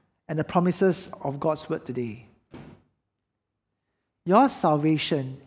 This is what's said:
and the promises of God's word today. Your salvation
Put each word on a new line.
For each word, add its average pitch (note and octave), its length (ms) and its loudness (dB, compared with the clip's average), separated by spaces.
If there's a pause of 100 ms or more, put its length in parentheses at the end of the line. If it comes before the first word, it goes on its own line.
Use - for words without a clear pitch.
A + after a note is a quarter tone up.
(280)
and D3+ 100 -4
the D#3 60 0
promises F3+ 680 0 (120)
of C#3 180 -6
God's D#3 280 -4
word - 180 -6
today. A#2+ 400 -8 (2000)
Your A3+ 240 6
salvation D3 960 0